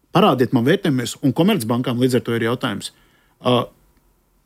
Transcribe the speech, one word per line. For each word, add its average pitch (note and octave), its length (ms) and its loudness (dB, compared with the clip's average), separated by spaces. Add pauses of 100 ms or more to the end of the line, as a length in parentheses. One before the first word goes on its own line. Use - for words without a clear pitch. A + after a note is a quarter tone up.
(140)
Parādiet D3 400 2
man A#2+ 160 2
vērtējumos, C3 460 0 (100)
un C3 80 2
Komercbankām B2+ 640 0
līdz B2 220 2
ar - 80 -2
to A#2 100 -2
ir A2+ 80 -2
jautājums, A#2 460 -6 (500)
ā, B2 220 0 (840)